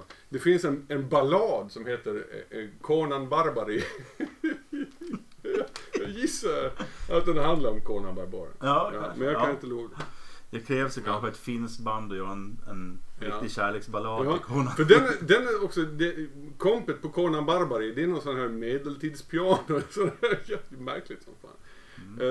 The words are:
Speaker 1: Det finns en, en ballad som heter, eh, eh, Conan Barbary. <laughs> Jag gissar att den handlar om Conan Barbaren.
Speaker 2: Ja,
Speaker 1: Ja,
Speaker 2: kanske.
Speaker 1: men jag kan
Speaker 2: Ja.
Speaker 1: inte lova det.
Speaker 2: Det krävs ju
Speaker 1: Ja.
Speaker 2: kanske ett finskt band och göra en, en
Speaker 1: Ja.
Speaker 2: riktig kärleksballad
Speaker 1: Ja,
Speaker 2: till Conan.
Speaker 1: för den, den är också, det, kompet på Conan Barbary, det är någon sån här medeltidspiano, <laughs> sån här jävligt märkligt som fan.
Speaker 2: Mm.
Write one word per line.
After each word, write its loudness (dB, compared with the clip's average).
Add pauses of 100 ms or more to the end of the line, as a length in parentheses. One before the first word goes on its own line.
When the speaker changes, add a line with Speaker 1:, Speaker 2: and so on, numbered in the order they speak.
(300)
Speaker 1:
Det -6
finns 4
en, -2
en -4
ballad 2
som -12
heter, -6 (280)
eh, -8
eh, -8 (140)
Conan 0
Barbary. 0 (340)
<laughs> -6 (1300)
Jag -2
gissar -2 (400)
att 6
den 6
handlar 6
om 6
Conan 2
Barbaren. -6
Speaker 2:
Ja, 2
Speaker 1:
Ja, -4
Speaker 2:
kanske. -6
Speaker 1:
men 0
jag 2
kan 2
Speaker 2:
Ja. 2
Speaker 1:
inte -4
lova -6
det. -8 (540)
Speaker 2:
Det -6
krävs 0
ju -8
Speaker 1:
Ja. -2
Speaker 2:
kanske 0
ett -6
finskt -4
band -2
och -4
göra -4
en, -6 (100)
en -2 (200)
Speaker 1:
Ja. -4
Speaker 2:
riktig -4
kärleksballad -2
Speaker 1:
Ja, 2
Speaker 2:
till -6
Conan. 0
Speaker 1:
för 4
den, 10 (180)
den 4
är 0
också, 0
det, -2 (300)
kompet 0
på -8
Conan 0
Barbary, 2
det 0
är 0
någon 0
sån -4
här 0
medeltidspiano, 0 (100)
<laughs> 0
sån 0 (100)
här 2
jävligt -8
märkligt -10
som -20
fan. -20 (560)
Speaker 2:
Mm. -8